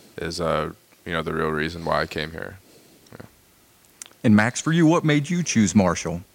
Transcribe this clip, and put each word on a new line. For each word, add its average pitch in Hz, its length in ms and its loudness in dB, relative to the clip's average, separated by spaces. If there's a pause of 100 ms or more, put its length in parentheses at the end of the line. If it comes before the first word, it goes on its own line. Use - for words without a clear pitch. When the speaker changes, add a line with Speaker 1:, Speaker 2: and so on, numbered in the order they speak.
(180)
Speaker 1:
is, 82 240 -8
uh, 78 300 -2 (340)
you 92 60 -8
know, 82 100 -4
the 82 100 -6
real 80 160 -2
reason 80 380 -6
why 78 160 0
I 78 40 -2
came 80 260 -8
here. 90 260 -12 (540)
Yeah. - 140 -20 (960)
Speaker 2:
And 107 140 6
Max, 110 240 2
for 156 120 -2
you, 170 120 4
what 160 200 4
made 147 260 0
you 175 120 -2
choose 107 320 2
Marshall? 87 460 2 (140)